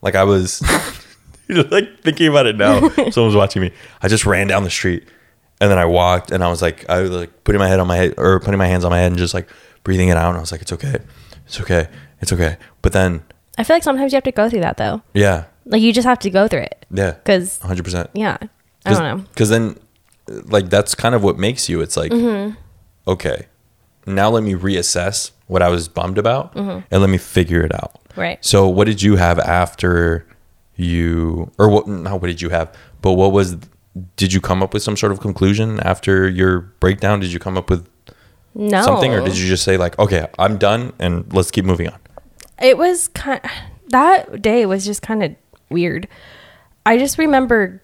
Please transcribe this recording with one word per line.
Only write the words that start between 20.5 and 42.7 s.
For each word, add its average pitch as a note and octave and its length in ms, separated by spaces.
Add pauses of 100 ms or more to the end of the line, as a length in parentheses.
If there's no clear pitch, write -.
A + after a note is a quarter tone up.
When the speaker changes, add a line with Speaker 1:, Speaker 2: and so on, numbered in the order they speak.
Speaker 1:
that's G2 260
kind A#2 180
of A#2 100
what G2 140
makes A2 300
you. E2 140
It's - 160
like, D#2+ 140
Speaker 2:
Mm-hmm. A3 420 (520)
Speaker 1:
"Okay, F#3 420 (580)
now G2 240
let A2+ 140
me G2+ 100
reassess F#2 760 (160)
what F#2 140
I F2 80
was E2+ 200
bummed F#2 280
about, B2+ 380
Speaker 2:
Mm-hmm. G3 240 (100)
Speaker 1:
and F#2+ 120
let G2 80
me F#2+ 80
figure E2+ 480
it D#2 80
out." - 260 (160)
Speaker 2:
Right. F3 300
Speaker 1:
So G2 240
what F#2+ 160
did G#2+ 160
you G2+ 160
have F2 220
after F2 840 (520)
you, E2+ 800
or G#2+ 120
what, G#2 180
not F#2+ 340
what F2+ 60
did E2+ 140
you E2+ 80
have, E2 220 (300)
but F#2+ 120
what F#2+ 200
was, F#2 240 (580)
did F#2+ 160
you F#2+ 80
come F#2+ 240
up F#2+ 100
with G#2 100
some G#2 120
sort G2+ 160
of G2 80
conclusion G#2 640
after F#2+ 480
your F#2 320 (180)
breakdown? G2+ 400
Did F#2 140
you E2+ 60
come F#2 180
up F2+ 120
with F2+ 160 (680)
Speaker 2:
No. G#3 280
Speaker 1:
something, C#3 300
or G#2 80
did F#2 160
you F#2 120
just F#2 160
say, F#2+ 100
like, F2+ 240
"Okay, F#2+ 280 (120)
I'm G2+ 180
done, G#2+ 420
and F2 340
let's F#2 180
keep F#2+ 140
moving E2+ 240
on"? - 100 (600)
Speaker 2:
It B3+ 160